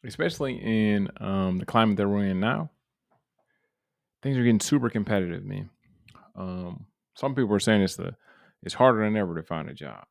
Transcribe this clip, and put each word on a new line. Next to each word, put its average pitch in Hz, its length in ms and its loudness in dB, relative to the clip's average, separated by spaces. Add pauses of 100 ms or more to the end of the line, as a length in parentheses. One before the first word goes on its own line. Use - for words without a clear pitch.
Especially 151 500 -4
in, 107 520 2 (100)
um, 95 380 -2
the 92 80 -6
climate 110 320 2
that 101 100 2
we're 101 180 0
in 95 140 0
now, 117 300 -2 (1500)
things 139 160 0
are 123 60 2
getting 117 160 6
super 127 280 2
competitive, 95 560 -2
man. 98 240 -8 (680)
Um, 92 500 -10 (300)
some 139 180 -4
people 117 220 2
are 98 40 4
saying 107 220 4
it's 95 140 0
the, 90 200 -10 (460)
it's - 140 -12
harder 120 280 6
than 107 140 0
ever 92 160 -2
to 82 80 -6
find 78 260 -6
a 73 60 -14
job. 58 380 -16